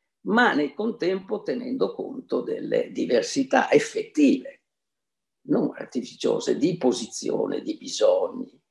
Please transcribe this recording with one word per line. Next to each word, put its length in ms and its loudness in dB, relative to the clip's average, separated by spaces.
ma 280 4
nel 200 0
contempo 680 -4
tenendo 520 -4
conto 480 -6
delle 500 -2
diversità 800 0
effettive, 920 2
non 280 0
artificiose, 800 -2
di 200 2
posizione, 840 -2
di 140 -6
bisogni 960 0